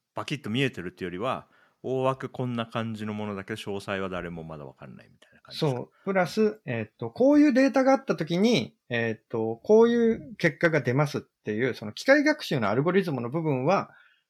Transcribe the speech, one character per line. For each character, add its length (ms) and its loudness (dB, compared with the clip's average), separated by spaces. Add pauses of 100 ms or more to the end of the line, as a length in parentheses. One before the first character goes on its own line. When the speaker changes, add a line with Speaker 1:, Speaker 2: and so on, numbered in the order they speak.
(140)
Speaker 1:
バ 100 -8
キ 120 -8
ッ 40 -12
と 80 -12
見 140 -2
え 80 0
て 100 -14
る 80 -10
っ 40 -12
て 120 -10
い 40 -6
う 0 -
よ 20 -6
り 80 -10
は、 280 -6 (360)
大 200 -4
枠 260 -2
こ 180 -6
ん 80 -4
な 120 -4
感 280 -6
じ 120 -8
の 60 -6
も 140 -6
の 80 -8
だ 100 -10
け 100 -8
ど、 60 -12
詳 140 -8
細 260 -6
は 80 -4
誰 220 -6
も 140 -12
ま 120 -14
だ 80 -14
わ 80 -18
か 140 -20
ん 100 -18
な 80 -20
い 60 -20
み 80 -20
た 100 -20
い 60 -20
な 60 -20
感 140 -20
じ 60 -10
で 80 2
す 60 0
か？ 60 -6
Speaker 2:
そ 40 -10
う。 60 -18 (140)
プ 80 -4
ラ 140 2
ス、 380 0
え 180 -4
ー 40 -6
っ 100 -20
と、 140 -8
こ 220 4
う 80 6
い 80 8
う 40 4
デ 160 4
ー 40 0
タ 120 2
が 80 4
あ 40 6
っ 80 -10
た 120 -2
時 220 -2
に、 360 2 (140)
え 240 -2
ー 40 -6
っ 120 -20
と、 360 -4
こ 180 6
う 60 6
い 240 4
う 240 -8
結 220 0
果 120 2
が 100 2
出 140 0
ま 120 4
す 120 -6
っ 20 -2
て 320 -10
い 160 0
う、 60 -4
そ 100 -12
の 80 -8
機 120 -14
械 200 6
学 200 0
習 160 -2
の 100 2
ア 40 2
ル 80 2
ゴ 100 0
リ 100 4
ズ 80 -4
ム 100 -4
の 80 -6
部 140 -4
分 240 -2
は、 240 0 (400)